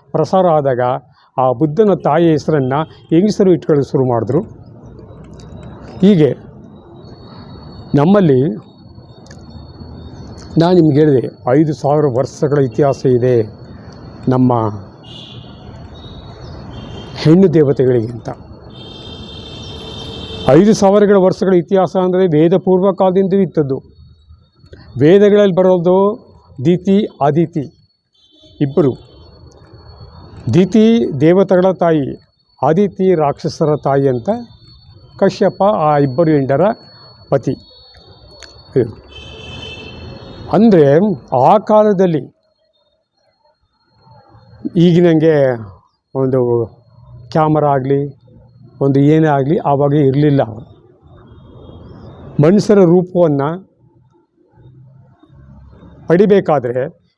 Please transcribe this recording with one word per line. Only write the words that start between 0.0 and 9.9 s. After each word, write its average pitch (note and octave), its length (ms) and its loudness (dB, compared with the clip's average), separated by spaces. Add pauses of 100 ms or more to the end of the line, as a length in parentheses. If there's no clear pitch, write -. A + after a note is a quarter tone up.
ಪ್ರಸಾರ F3+ 360 0
ಆದಾಗ C#3 340 0 (560)
ಆ B2+ 140 2
ಬುದ್ಧನ D#3 420 0 (100)
ತಾಯಿ E3 280 2
ಹೆಸರನ್ನ C#3 420 -2 (360)
ಹೆಂಗಸರು F#3 440 2
ಇಟ್ಕೊಳ್ಳೋಕೆ C#3+ 380 -2
ಶುರು C3+ 140 0
ಮಾಡಿದ್ರು. B2 360 -2 (1600)
ಹೀಗೆ E3 520 2 (1400)
ನಮ್ಮಲ್ಲಿ D3+ 460 4 (2250)